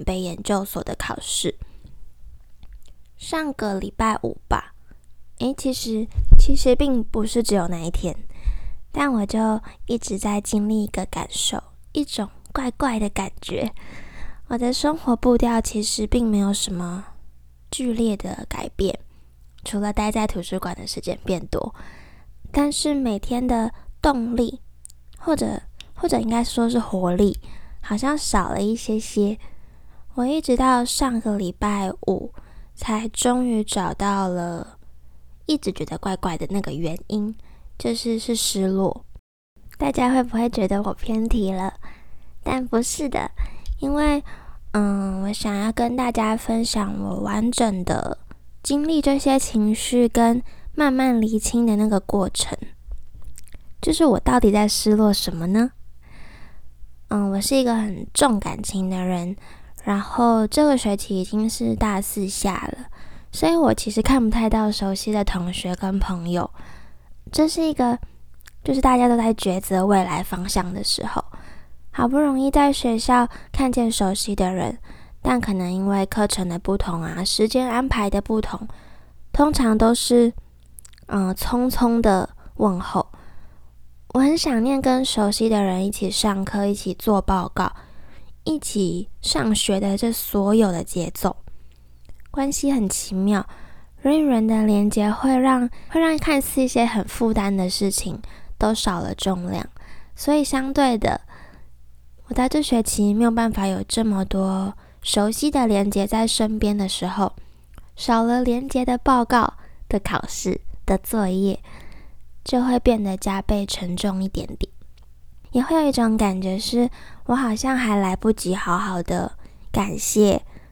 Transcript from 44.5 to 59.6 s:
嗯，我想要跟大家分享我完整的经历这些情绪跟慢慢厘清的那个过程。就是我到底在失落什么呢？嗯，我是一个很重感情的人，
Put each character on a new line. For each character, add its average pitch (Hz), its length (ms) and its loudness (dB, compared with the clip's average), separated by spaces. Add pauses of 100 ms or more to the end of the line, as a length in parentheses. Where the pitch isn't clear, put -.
嗯， 196 500 0
我 202 100 -2
想 208 220 -2
要 208 160 0
跟 240 260 0
大 247 140 0
家 220 260 2
分 226 280 -2
享 202 360 -2
我 196 200 -4
完 208 320 0
整 202 320 0
的 - 340 -4 (460)
经 285 220 0
历 320 140 2
这 285 160 2
些 269 220 4
情 214 340 2
绪 240 360 2
跟 233 340 4 (320)
慢 294 180 4
慢 254 280 4
厘 220 180 2
清 233 260 2
的 220 120 4
那 208 100 4
个 202 140 2
过 190 280 0
程。 - 300 -4 (1200)
就 320 120 0
是 330 120 4
我 247 140 6
到 247 220 4
底 214 100 6
在 208 160 4
失 214 300 2
落 214 160 6
什 - 220 -2
么 165 120 -4
呢？ 220 240 2 (1400)
嗯， 202 220 0
我 196 100 -2
是 269 160 0
一 262 60 4
个 233 140 2
很 208 360 -4
重 240 280 4
感 - 200 -6
情 190 300 -4
的 185 140 -2
人， 180 320 -2 (480)